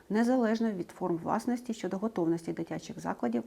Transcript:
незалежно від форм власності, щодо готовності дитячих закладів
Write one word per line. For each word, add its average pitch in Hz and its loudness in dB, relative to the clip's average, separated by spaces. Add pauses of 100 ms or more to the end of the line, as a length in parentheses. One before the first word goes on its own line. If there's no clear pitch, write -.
(100)
незалежно 226 4
від 180 -4
форм 175 0
власності, 226 0
щодо 190 -4
готовності 175 0
дитячих 165 -6
закладів 226 -2